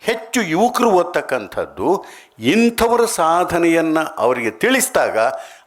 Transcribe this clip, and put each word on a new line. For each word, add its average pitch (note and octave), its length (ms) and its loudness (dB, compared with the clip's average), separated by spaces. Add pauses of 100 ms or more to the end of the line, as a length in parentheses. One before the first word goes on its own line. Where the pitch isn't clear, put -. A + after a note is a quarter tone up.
ಹೆಚ್ಚು A#3 420 -4
ಯುವಕರು G#3+ 500 0
ಓದ್ತಕ್ಕಂಥದ್ದು C3+ 1120 -2 (340)
ಇಂಥವರ A#3 680 2
ಸಾಧನೆಯನ್ನ E3 920 0 (200)
ಅವರಿಗೆ A#2 340 0
ತಿಳಿಸಿದಾಗ F#3 680 0 (480)